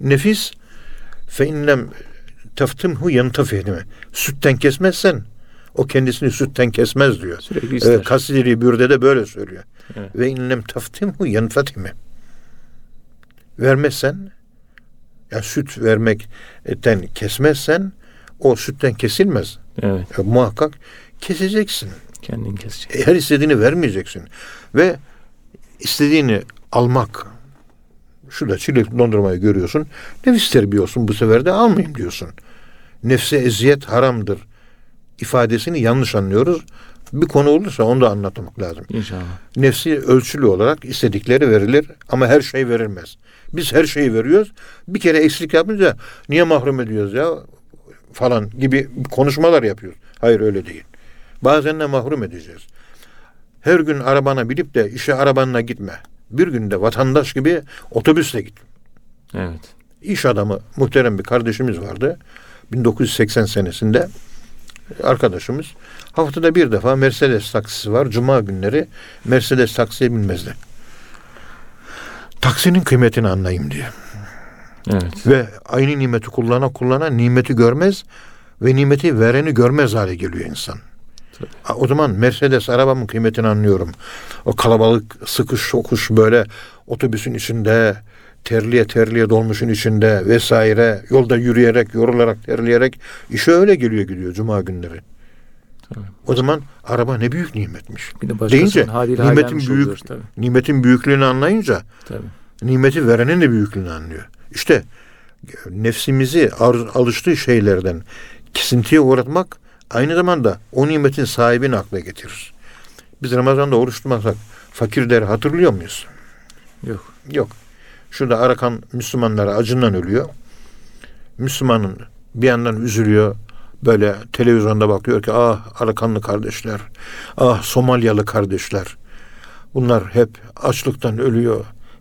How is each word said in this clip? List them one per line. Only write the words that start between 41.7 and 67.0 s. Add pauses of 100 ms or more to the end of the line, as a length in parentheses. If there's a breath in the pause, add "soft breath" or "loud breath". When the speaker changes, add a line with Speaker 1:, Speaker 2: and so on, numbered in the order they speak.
Speaker 1:
ama
her
şey
verilmez. (380 soft breath)
Biz
her
şeyi
veriyoruz. (360 loud breath)
Bir
kere
eksik
yapınca (320 loud breath)
"Niye
mahrum
ediyoruz
ya?" (880)
falan
gibi (220)
konuşmalar
yapıyoruz. (200 soft breath)
Hayır,
öyle
değil. (580 soft breath)
Bazen
de
mahrum
edeceğiz. (1000 soft breath)
Her
gün
arabana
binip
de
işe
arabanla
gitme. (380)
Bir
günde
vatandaş
gibi (300 loud breath)
otobüsle
git. (760)
Speaker 2:
Evet. (400)
Speaker 1:
İş
adamı, (160)
muhterem
bir
kardeşimiz
vardı. (520 soft breath)
Bin
dokuz
yüz
seksen
senesinde (960 soft breath)
arkadaşımız (460 loud breath)
haftada
bir
defa
Mercedes